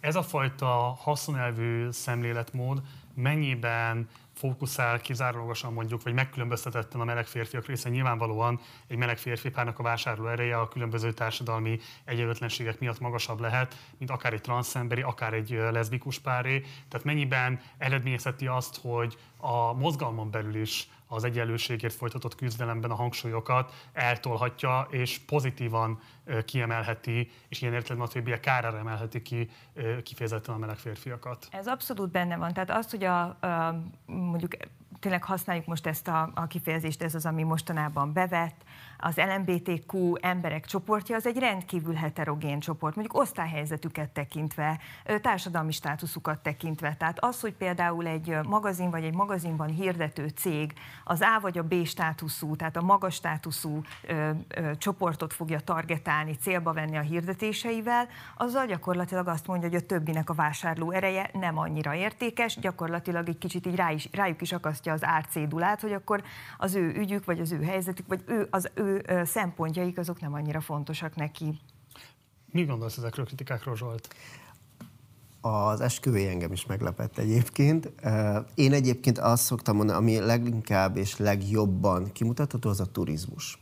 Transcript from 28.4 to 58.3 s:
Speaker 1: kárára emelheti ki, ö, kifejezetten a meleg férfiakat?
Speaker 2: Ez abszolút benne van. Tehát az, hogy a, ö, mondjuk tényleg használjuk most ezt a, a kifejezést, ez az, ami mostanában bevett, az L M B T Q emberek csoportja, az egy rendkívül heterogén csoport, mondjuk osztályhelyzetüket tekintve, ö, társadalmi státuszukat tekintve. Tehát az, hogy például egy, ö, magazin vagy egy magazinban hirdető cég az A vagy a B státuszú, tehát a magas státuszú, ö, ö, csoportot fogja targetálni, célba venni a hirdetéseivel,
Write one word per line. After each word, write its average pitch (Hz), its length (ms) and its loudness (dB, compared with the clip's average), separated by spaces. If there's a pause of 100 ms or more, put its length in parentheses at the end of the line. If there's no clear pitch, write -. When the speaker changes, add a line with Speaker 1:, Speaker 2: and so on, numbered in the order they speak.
Speaker 1:
kárára 117 380 0
emelheti 113 440 -6
ki, 117 280 -4 (240)
ö, 120 280 -4
kifejezetten 113 520 -6
a 110 40 -6
meleg 107 180 -6
férfiakat? 120 760 -10
Speaker 2:
Ez 196 160 -8
abszolút 233 440 -2
benne 175 260 0
van. 170 160 -2
Tehát 185 180 -2
az, 226 200 0
hogy 196 140 -4
a, 180 360 2
ö, - 60 -2 (600)
mondjuk 175 500 -2 (440)
tényleg 180 240 0
használjuk 180 420 -2
most 170 200 -2
ezt 156 220 -2
a, 160 260 2
a 165 120 -2
kifejezést, 160 560 -2
ez 160 120 -2
az, 160 120 -2
ami 160 160 0
mostanában 156 680 0
bevett, 170 500 2 (360)
az 165 180 0
L 190 240 4
M 185 40 0
B 175 180 2
T 175 300 -4
Q 180 280 4
emberek 170 460 0
csoportja, 208 500 0
az 220 100 0
egy 240 120 0
rendkívül 180 560 0
heterogén 151 680 -2
csoport, 156 360 -2
mondjuk 214 240 0
osztályhelyzetüket 156 880 -2
tekintve, 151 680 -2 (260)
ö, 214 160 2
társadalmi 175 520 0
státuszukat 151 680 -4
tekintve. 156 560 -2
Tehát 165 300 0
az, 247 160 0
hogy 214 120 -4
például 175 540 0
egy, 160 240 -2
ö, 156 120 2
magazin 190 480 2
vagy 165 140 -2
egy 160 100 0
magazinban 170 540 0
hirdető 165 600 0
cég 151 440 0 (320)
az 170 160 2
A 220 200 8
vagy 180 180 -2
a 170 40 0
B 165 240 2
státuszú, 156 720 -2
tehát 160 200 -4
a 170 60 0
magas 190 320 6
státuszú, 156 640 -4 (220)
ö, 156 280 0 (180)
ö, 160 280 -2
csoportot 165 560 -2
fogja 160 280 -2
targetálni, 156 800 0
célba 170 320 0
venni 156 240 -2
a 151 40 0
hirdetéseivel, 214 1080 0 (280)